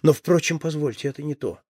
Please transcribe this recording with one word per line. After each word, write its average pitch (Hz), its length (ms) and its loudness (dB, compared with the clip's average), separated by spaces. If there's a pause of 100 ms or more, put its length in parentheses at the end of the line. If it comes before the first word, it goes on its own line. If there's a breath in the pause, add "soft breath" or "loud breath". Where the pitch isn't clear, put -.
Но, 156 120 6
впрочем, 165 460 0
позвольте, 147 480 -6
это 143 160 -10
не 151 120 -6
то. 95 260 -8 (160)